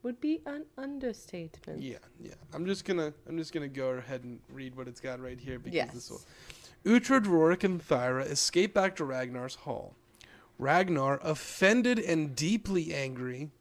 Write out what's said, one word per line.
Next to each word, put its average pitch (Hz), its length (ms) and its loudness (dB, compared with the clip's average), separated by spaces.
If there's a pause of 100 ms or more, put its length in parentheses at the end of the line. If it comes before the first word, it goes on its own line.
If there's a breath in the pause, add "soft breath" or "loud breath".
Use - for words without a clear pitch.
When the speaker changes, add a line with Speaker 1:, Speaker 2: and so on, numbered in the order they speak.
Speaker 1:
would 240 180 -4
be 311 240 0
an 294 200 -8 (120)
understatement. 226 1040 -8
Speaker 2:
Yeah, 127 160 -8 (240)
yeah. - 120 -16 (200)
I'm 165 140 -4
just 190 180 -4
gonna, 165 260 0 (160)
I'm 165 120 -6
just 160 140 -8
gonna 147 140 -4
go 131 220 -4
ahead 127 340 -6
and 120 160 -12 (140)
read 131 220 -12
what 127 120 -10
it's 120 120 -14
got 127 200 -8
right 127 200 -12
here 131 180 -8
because 123 180 -10
Speaker 1:
Yes. 123 200 0
Speaker 2:
this - 160 -12
will. - 100 -12 (640 loud breath)
"Uhtred, 240 400 6
Rorik, 170 380 6
and 180 180 0
Thyra 127 420 0
escape 165 520 2
back 190 220 2
to 165 60 -2
Ragnar's 127 520 -6
hall. - 400 -8 (640 loud breath)
Ragnar, 143 640 4
offended 220 760 4
and 160 380 0
deeply 170 580 0
angry 131 560 -6 (120)